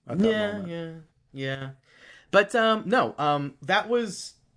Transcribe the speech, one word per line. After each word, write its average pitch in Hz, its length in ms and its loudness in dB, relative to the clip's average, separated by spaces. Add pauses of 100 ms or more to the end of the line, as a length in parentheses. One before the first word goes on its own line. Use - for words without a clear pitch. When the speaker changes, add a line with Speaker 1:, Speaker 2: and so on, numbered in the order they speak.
Speaker 1:
at 143 120 -4
that 214 120 6
Speaker 2:
Yeah, 214 220 0
Speaker 1:
moment. 196 160 -8
Speaker 2:
yeah, 170 220 -8 (420)
yeah. 135 360 -6 (600)
But, 202 240 4
um, 220 300 2
no, 185 320 2
um, 147 460 0
that 196 260 0
was, 226 460 -4 (220)